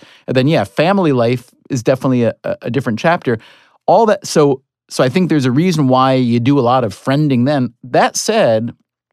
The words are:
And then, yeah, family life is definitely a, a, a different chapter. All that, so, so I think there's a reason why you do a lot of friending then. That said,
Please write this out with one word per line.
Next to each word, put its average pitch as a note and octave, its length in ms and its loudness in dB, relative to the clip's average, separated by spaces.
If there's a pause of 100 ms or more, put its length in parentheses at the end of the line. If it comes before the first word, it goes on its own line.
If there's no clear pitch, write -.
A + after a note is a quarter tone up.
(280)
And C3+ 80 -2
then, C3 140 0
yeah, C3 160 0
family E3+ 480 0
life B2 360 -2 (200)
is A#2+ 120 -4
definitely C3 420 0
a, A2+ 100 -2 (100)
a, F#2+ 200 -6
a - 60 -6
different A#2+ 300 -4
chapter. C3+ 380 -2 (480)
All G3 220 4
that, G#3 200 -2
so, C#3+ 360 0 (260)
so - 120 -2
I C3 60 2
think F3 220 0
there's D3 160 0
a B2+ 60 0
reason D#3 360 0
why C3 280 4
you A#2+ 260 0
do C#3+ 180 2
a - 20 2
lot B2 220 2
of G#2 100 -4
friending C3+ 520 -2
then. C3+ 280 -2 (100)
That C#3+ 340 -2
said, A#2+ 580 -2 (380)